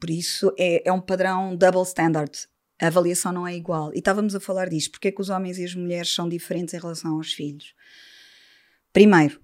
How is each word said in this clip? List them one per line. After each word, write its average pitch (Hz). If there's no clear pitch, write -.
por 165
isso 175
é, 170
é 185
um 180
padrão 185
double 185
standard. 160
A 170
avaliação 175
não 175
é 175
igual. 165
E -
estávamos 196
a 196
falar 185
disto. 156
Porque -
é 190
que 196
os 196
homens 185
e 180
as 175
mulheres 175
são 170
diferentes 170
em 175
relação 165
aos 160
filhos? 147
Primeiro, 185